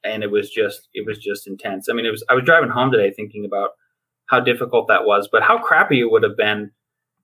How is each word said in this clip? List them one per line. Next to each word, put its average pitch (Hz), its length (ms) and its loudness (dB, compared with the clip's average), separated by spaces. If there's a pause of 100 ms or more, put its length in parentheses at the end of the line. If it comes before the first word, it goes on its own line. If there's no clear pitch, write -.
and 107 180 -6
it 104 80 -6
was 101 200 0
just, 104 440 -4
it 107 120 -8
was 104 120 -8
just - 280 -10
intense. 98 420 -8
I 117 40 0
mean, 113 140 -4
it 113 40 0
was, 107 180 -8
I 120 60 2
was 127 100 0
driving 160 260 4
home 123 220 0
today 101 180 2
thinking 104 340 -12
about 98 260 -4 (560)
how 123 140 2
difficult 120 480 0
that 107 160 2
was, 101 260 2
but 110 120 2
how 233 160 4
crappy 160 420 2
it 117 100 0
would 110 120 4
have 104 140 0
been 107 340 -2 (540)